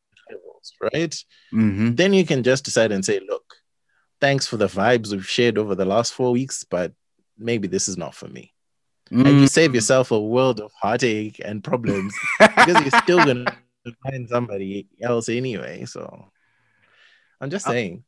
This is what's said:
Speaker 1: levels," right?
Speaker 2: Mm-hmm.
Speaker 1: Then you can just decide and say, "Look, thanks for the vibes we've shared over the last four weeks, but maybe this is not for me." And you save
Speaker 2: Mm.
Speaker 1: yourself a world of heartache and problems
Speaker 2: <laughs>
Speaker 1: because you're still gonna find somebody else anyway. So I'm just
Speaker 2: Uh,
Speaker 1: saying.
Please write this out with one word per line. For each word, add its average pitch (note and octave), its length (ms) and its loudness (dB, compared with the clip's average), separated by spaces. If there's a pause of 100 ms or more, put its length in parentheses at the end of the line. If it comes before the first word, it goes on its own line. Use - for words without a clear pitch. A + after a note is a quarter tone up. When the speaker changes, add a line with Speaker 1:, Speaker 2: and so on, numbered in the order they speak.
(300)
Speaker 1:
levels," - 440 -20 (200)
right? D#3 220 -4 (380)
Speaker 2:
Mm-hmm. A2 420 2
Speaker 1:
Then F#3 180 2
you F#3+ 120 4
can C#3 180 0
just B2+ 220 2
decide A2+ 260 2
and G2 140 -4
say, G#2 200 -2
"Look, - 300 -10 (640)
thanks C#3 280 0
for A#2+ 100 -6
the G#2 100 2
vibes G#2+ 440 0
we've G2 160 -8
shared A#2+ 300 0
over G#2+ 180 -2
the F#2+ 100 -2
last G#2+ 280 0
four B2+ 200 -2
weeks, C3 320 -4
but F2 260 -4 (460)
maybe G#2+ 320 -4
this F#2+ 180 -4
is F#2 100 -8
not D#2+ 180 -10
for - 120 -18
me." B1 260 -20 (580)
And C#3 300 6
you C#3 60 8
save D#3 240 4
Speaker 2:
Mm. B2 40 0
Speaker 1:
yourself B2+ 360 2
a A2 100 2
world A#2 400 0
of G#2+ 100 -16 (100)
heartache A2 640 -2
and G#2 200 -10
problems G2+ 540 -4 (220)
Speaker 2:
<laughs> - 0 -
Speaker 1:
because F3+ 400 6
you're C#3 120 2
still F3+ 280 4
gonna B2 360 0 (480)
find C3 260 -10
somebody G2+ 580 -6 (140)
else A#2 260 -4
anyway. A2+ 580 -6
So - 440 -16 (1120)
I'm C3+ 80 -10
just G3 160 -8
Speaker 2:
Uh, C#3 60 -4
Speaker 1:
saying. A2+ 360 -6